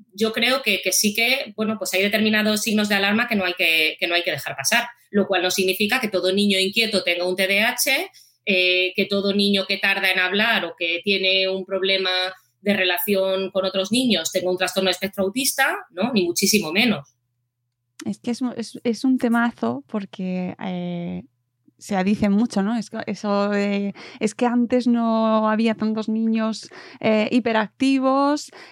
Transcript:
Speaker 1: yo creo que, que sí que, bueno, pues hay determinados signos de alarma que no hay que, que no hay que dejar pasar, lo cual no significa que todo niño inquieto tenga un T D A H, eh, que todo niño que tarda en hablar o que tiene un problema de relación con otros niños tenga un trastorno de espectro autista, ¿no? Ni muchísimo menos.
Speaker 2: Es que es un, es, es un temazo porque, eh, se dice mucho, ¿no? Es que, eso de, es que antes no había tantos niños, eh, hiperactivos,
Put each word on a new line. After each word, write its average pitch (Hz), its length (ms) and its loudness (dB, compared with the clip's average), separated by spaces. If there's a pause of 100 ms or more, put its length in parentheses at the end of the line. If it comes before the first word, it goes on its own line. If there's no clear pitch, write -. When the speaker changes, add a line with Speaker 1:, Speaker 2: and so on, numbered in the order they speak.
(140)
Speaker 1:
yo 220 180 0
creo 254 300 0
que, 190 200 0
que 185 100 0
sí 208 220 2
que, 240 420 0
bueno, 214 220 -2
pues - 160 -6
hay 190 80 2
determinados 214 600 2
signos 214 260 0
de 208 60 2
alarma 208 340 2
que 240 60 -2
no 196 100 2
hay 175 100 -2
que, 160 440 2
que 180 80 -2
no 170 80 0
hay 175 80 2
que 175 80 -2
dejar 147 260 -6
pasar, 214 300 0 (240)
lo 196 160 2
cual 180 160 0
no 180 80 0
significa 196 500 0
que 220 80 -2
todo 185 240 0
niño 202 260 2
inquieto 202 440 0
tenga 175 240 -2
un 185 80 0
T 190 120 0
D 196 140 2
A 226 100 2
H, 285 400 -2 (360)
eh, 180 480 2
que 196 120 0
todo 202 280 -2
niño 202 320 2
que 196 120 -4
tarda 196 320 0
en 185 80 0
hablar 196 460 0
o 165 140 -8
que 170 240 -4
tiene 190 460 2
un 190 160 -4
problema 190 460 -2 (500)
de 202 140 0
relación 190 760 0
con 190 140 -2
otros 190 260 -2
niños 214 400 2
tenga 180 200 -2
un 180 80 0
trastorno 190 300 0
de 180 40 2
espectro 196 320 -4
autista, 269 540 0 (120)
¿no? 220 220 -2
Ni 202 100 4
muchísimo 175 480 2
menos. 190 460 0 (880)
Speaker 2:
Es 208 160 -6
que - 100 -6
es 240 120 -4
un, 247 140 -4
es, - 280 -10
es 226 180 -2
un 262 160 4
temazo 233 720 0
porque, 185 640 -6 (100)
eh, 175 580 -6 (560)
se 190 260 -2
dice 208 240 2
mucho, 202 340 2
¿no? 226 160 0
Es 208 120 -8
que, 220 80 -12 (100)
eso 202 400 0
de, 202 440 0 (280)
es 214 160 -2
que 247 100 2
antes 240 400 2
no 226 640 2
había 220 240 2
tantos 214 340 -2
niños, 220 600 -2 (300)
eh, 214 320 2
hiperactivos, 262 1200 2 (200)